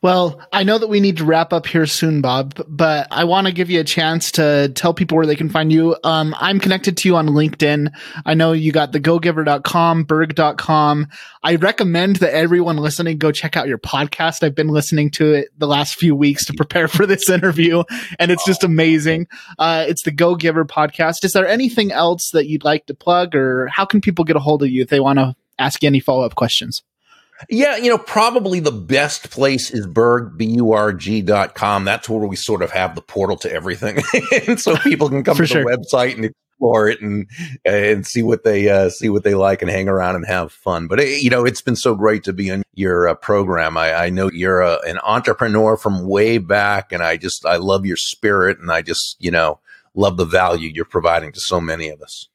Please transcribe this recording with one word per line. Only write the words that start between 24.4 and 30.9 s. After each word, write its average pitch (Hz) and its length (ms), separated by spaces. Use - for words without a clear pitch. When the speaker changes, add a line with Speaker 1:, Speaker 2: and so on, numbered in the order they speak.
Speaker 1:
hold 147 220
of 135 80
you 127 120
if 120 60
they 139 120
wanna 135 340
ask 139 240
you 151 60
any 139 120
follow-up - 360
questions? - 480
Speaker 2:
Yeah, 262 260
you 240 140
know, 226 80
probably 214 640
the 147 120
best 131 580
place 135 400
is 107 160
Burg, 117 520
B 113 160
U 117 180
R 107 220